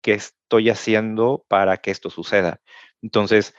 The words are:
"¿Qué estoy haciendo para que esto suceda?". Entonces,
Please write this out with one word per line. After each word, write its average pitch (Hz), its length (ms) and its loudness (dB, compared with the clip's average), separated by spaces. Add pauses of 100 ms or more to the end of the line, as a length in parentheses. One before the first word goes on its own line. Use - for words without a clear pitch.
"¿Qué 107 120 0
estoy 110 560 0
haciendo 110 760 -2
para 95 300 2
que - 140 -8
esto 95 180 -10
suceda?". 90 520 -2 (400)
Entonces, 107 580 0